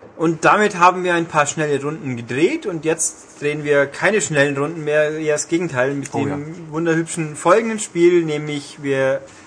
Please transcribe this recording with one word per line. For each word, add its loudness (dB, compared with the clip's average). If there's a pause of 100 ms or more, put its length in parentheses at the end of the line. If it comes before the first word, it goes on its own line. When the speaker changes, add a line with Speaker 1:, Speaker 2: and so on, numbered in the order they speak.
(180)
Speaker 1:
Und 0
damit 4
haben 4
wir 0
ein 0
paar 0
schnelle -2
Runden -6
gedreht -2
und -6
jetzt -4
drehen -4
wir 4
keine 0
schnellen 2
Runden -4
mehr, 0
eher 0
das -2
Gegenteil 0
mit -6
Speaker 2:
Oh, -2
Speaker 1:
dem 0
Speaker 2:
ja. -4 (320)
Speaker 1:
wunderhübschen -2
folgenden 2
Spiel, 4
nämlich -6
wir 0 (240)